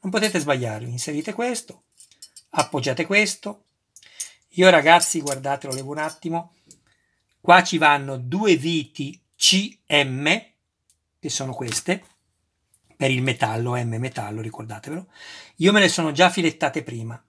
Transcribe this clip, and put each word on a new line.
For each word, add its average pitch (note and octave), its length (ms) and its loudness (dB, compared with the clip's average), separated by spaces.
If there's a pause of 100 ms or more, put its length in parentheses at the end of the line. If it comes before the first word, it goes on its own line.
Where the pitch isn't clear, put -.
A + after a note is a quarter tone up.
Non F#3+ 100 -8
potete G3+ 280 0
sbagliarvi. A#2+ 520 -4
Inserite D3+ 420 -6
questo, A#3 520 -6 (640)
appoggiate C#3+ 560 -8
questo. G3+ 560 -4 (880)
Io, F#3 180 6
ragazzi, E3 500 6
guardate, C#3 460 -4
lo C3+ 80 -8
levo C3+ 180 -10
un D3+ 60 -8
attimo. E3 580 -8 (880)
Qua F3+ 220 8
ci F3 160 -2
vanno C#3+ 380 2
due E3 380 2
viti D3+ 640 -4 (160)
C - 520 2
M, C#3 380 2 (960)
che D3 100 -10
sono C3 240 -8
queste, C3 500 -4 (920)
per C3+ 140 0
il B2+ 140 0
metallo, A#2+ 520 -2
M A#2+ 200 -4
metallo, A2+ 460 -8
ricordatevelo. A2+ 680 -14 (500)
Io F3+ 140 4
me G#3 80 6
le F#3+ 100 6
sono D#3+ 220 -2
già F3 180 6
filettate D#3+ 540 -2
prima A2+ 460 -12